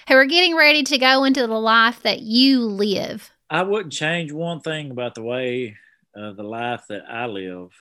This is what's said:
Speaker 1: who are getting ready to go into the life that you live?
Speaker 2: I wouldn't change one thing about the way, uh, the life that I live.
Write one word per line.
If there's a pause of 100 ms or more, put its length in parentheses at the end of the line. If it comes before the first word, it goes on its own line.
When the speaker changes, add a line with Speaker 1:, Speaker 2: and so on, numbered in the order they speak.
Speaker 1:
who
are
getting
ready
to
go
into
the
life
that
you
live? (200)
Speaker 2:
I
wouldn't
change
one
thing
about
the
way, (420)
uh,
the
life
that
I
live. (100)